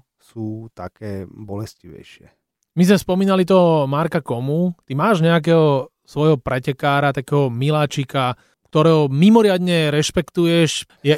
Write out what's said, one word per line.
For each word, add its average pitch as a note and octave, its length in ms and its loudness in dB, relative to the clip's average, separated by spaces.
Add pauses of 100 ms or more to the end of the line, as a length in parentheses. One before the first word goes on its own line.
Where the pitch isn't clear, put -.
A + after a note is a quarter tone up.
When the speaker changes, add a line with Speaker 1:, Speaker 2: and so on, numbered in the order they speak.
(220)
Speaker 1:
sú A2 480 -12
také F#2+ 560 -14
bolestivejšie. - 1040 -16 (420)
Speaker 2:
My F3 160 2
sme G3+ 80 4
spomínali F#3+ 480 -2
toho E3+ 400 2
Marka D3 400 -4
Komu. D3 480 -4 (160)
Ty C3 80 -8
máš F3+ 240 0
nejakého D#3+ 720 2 (160)
svojho D3+ 320 0
pretekára, C#3 720 -2
takého C#3 400 -2
miláčika, C3+ 800 -2 (400)
ktorého D#3 400 2
mimoriadne F3+ 800 2
rešpektuješ? E3+ 960 -2 (160)
Je, C#3+ 140 2